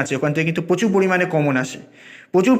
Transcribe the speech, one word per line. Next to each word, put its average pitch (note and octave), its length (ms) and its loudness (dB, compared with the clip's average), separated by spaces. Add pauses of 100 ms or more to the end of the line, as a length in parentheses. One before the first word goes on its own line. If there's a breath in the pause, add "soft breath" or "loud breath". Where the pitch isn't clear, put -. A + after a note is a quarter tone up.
আছে, C3+ 180 -4
ওখান D3+ 140 0
থেকে D#3+ 160 -2
কিন্তু E3 200 -4
প্রচুর F#3 260 0
পরিমাণে F#3 380 2
কমন D3 300 0
আসে, - 160 -12 (540 loud breath)
প্রচুর F#3+ 260 4